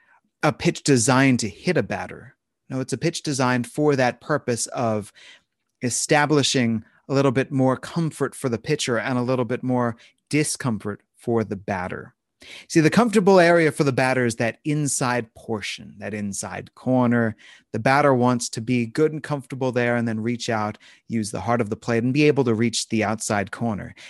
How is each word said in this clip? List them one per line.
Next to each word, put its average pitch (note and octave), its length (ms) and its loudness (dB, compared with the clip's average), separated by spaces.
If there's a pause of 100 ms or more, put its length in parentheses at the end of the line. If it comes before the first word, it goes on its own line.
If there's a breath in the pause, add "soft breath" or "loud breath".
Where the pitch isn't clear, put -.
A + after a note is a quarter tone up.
(420 soft breath)
a D3+ 100 2
pitch - 300 -2
designed C3 600 4
to G#2 80 -6
hit E3+ 280 -2
a A#2+ 60 2
batter. F#2 520 -10 (320)
No, C3 120 -8
it's C3 120 -6
a C3 60 -2
pitch E3 240 -4
designed B2+ 460 0
for D3+ 280 2
that B2 260 0
purpose B2+ 440 -2
of A2 480 -4 (680 loud breath)
establishing C3 1000 2 (240 soft breath)
a C#3 60 -4
little C3+ 180 4
bit C3 200 -2
more C3 260 2
comfort D3 560 -4
for - 160 -6
the A2+ 80 -2
pitcher C3+ 400 -2
and B2 220 -2
a - 20 0
little B2 240 0
bit A#2 160 -4
more B2 340 -2 (360 soft breath)
discomfort A#2 720 -4 (120)
for A2+ 280 -2
the G2+ 120 -6
batter. F#2 600 -8 (540 loud breath)
See, E3+ 100 2
the D#3 100 4
comfortable G3 480 4
area E3+ 320 6
for D3 140 -2
the C#3 80 2
batter B2+ 340 0
is A#2 120 -2
that A#2 260 -2
inside C3 720 -2
portion, G#2 600 -10
that G#2 160 -10
inside G2+ 600 -8
corner. A#2+ 600 0 (380 loud breath)
The A#2 60 -6
batter C#3 340 4
wants B2 380 2
to B2 100 -8
be A#2+ 240 0
good D3+ 260 0
and D#3 100 -8
comfortable C3 520 -6
there A#2+ 240 0
and A#2 100 0
then A2 140 -4
reach A#2+ 280 -4
out, G#2+ 280 -2 (320 loud breath)
use A2 220 -4
the G2+ 100 -8
heart A#2 180 0
of G#2 100 -2
the G#2+ 60 -4
plate, A#2 260 -2
and B2+ 120 -2
be D3 100 4
able C#3 220 4
to A#2+ 80 2
reach A2+ 340 -2
the G#2+ 160 0
outside G#2 480 -2
corner. G2+ 420 -6 (160 loud breath)